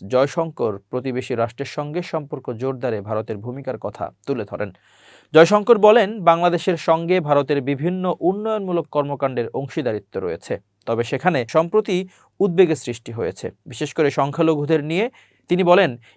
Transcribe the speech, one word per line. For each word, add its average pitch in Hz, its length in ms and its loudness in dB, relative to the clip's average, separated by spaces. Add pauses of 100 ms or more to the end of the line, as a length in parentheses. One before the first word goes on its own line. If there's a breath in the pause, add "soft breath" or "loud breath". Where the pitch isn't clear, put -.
জয়শঙ্কর 127 720 0 (100)
প্রতিবেশী 127 460 -4
রাষ্ট্রের 117 300 -2
সঙ্গে 147 360 -6
সম্পর্ক 147 520 -8
জোরদারে 120 480 -4
ভারতের 107 360 -4
ভূমিকার 123 400 -8
কথা - 340 -8 (160)
তুলে 123 180 -4
ধরেন। 101 260 -8 (640 soft breath)
জয়শঙ্কর 208 440 6
বলেন, 214 460 4
বাংলাদেশের 170 540 2
সঙ্গে 170 420 2
ভারতের 143 420 2
বিভিন্ন 170 580 -2
উন্নয়নমূলক 196 680 -2
কর্মকাণ্ডের 143 680 -2
অংশীদারিত্ব 120 680 -4
রয়েছে, 87 400 -6 (260)
তবে 117 180 0
সেখানে 139 460 0
সম্প্রতি 185 580 0 (320 soft breath)
উদ্বেগের 175 360 4
সৃষ্টি - 360 -8
হয়েছে, 95 400 -6 (140)
বিশেষ - 280 -8
করে 147 180 2
সংখ্যালঘুদের 147 720 0
নিয়ে। 175 260 -2 (380 soft breath)
তিনি 175 160 2
বলেন, 175 340 4 (200 soft breath)